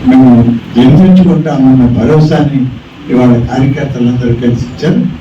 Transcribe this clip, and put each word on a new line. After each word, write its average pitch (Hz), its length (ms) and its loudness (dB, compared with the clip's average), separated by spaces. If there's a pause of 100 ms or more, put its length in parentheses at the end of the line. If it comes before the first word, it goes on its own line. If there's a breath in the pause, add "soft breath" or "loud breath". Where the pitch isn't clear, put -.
మేము 131 200 4 (460)
గెలిపించుకుంటామన్న 151 1080 2 (120)
భరోసాని 147 640 0 (520)
ఇవాళ 123 220 2 (160)
కార్యకర్తలందరూ 123 920 -2
కలిసి 120 300 -2
ఇచ్చారు. - 300 -4 (200)